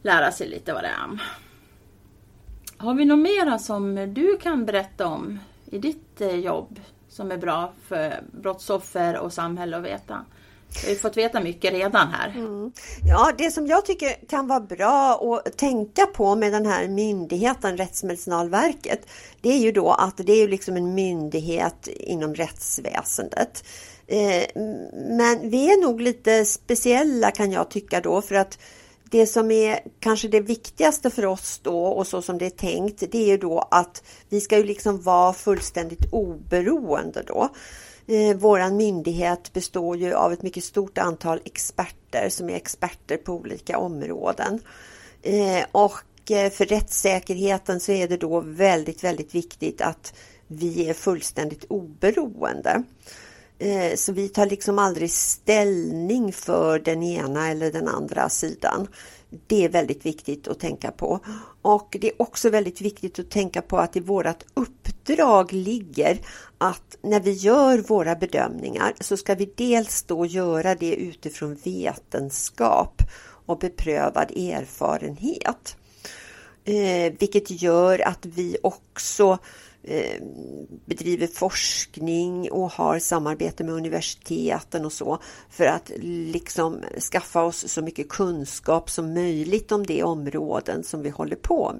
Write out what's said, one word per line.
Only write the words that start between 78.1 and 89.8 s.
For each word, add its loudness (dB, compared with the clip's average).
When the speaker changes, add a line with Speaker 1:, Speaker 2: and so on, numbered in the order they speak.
Speaker 2:
vi -4
också, 2
eh, -4
bedriver -2
forskning -4
och -2
har 0
samarbete -2
med -6
universiteten -6
och -8
så, -4
för 0
att 0
liksom -4
skaffa 0
oss -2
så -4
mycket -8
kunskap -2
som -6
möjligt -2
om 0